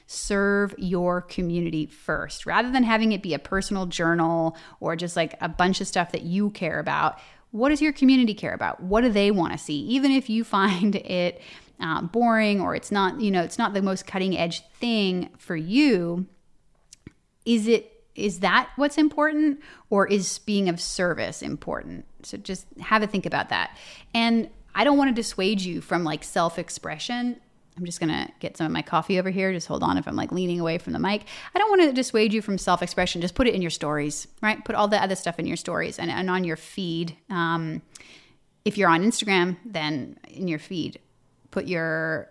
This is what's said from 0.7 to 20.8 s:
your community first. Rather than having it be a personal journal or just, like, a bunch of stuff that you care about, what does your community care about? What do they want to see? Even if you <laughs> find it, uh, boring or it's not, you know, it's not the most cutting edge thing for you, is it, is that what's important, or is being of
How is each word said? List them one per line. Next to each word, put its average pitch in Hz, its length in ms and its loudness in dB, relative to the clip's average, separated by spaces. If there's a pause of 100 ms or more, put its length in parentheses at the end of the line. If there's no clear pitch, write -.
your 175 420 0
community 170 680 -2
first. - 600 -6
Rather 233 260 0
than 254 100 4
having 220 300 4
it 196 100 -2
be 165 120 -4
a 139 40 0
personal 190 480 -2
journal 165 720 0 (240)
or 160 160 -4
just, 170 180 -6
like, 165 260 -2
a 175 80 -4
bunch 180 320 2
of 196 60 -6
stuff 175 260 -2
that - 100 -4
you 196 280 0
care 165 300 -4
about, 147 380 0 (340)
what 233 160 2
does 294 140 2
your 302 100 2
community 254 420 6
care - 200 -6
about? - 280 -4
What 202 200 2
do 254 80 4
they 202 200 4
want 196 220 2
to - 60 -6
see? 147 240 -6
Even 269 280 2
if 269 180 2
you 226 160 0
<laughs> - 0 -
find 196 520 2
it, 180 440 -2 (400)
uh, 160 220 -2
boring 220 580 2
or - 140 -2
it's - 160 -6
not, 196 300 0
you 214 100 2
know, 185 120 2
it's - 160 -6
not 214 160 0
the 196 80 0
most 190 240 -2
cutting 190 300 -2
edge 170 320 -4
thing 202 680 0
for - 180 -8
you, 180 680 2 (1160)
is 226 240 2
it, 226 240 2 (220)
is 190 260 -4
that 196 360 2
what's 285 200 0
important, 302 640 2 (300)
or 202 160 4
is 202 340 0
being 196 300 0
of 170 100 -2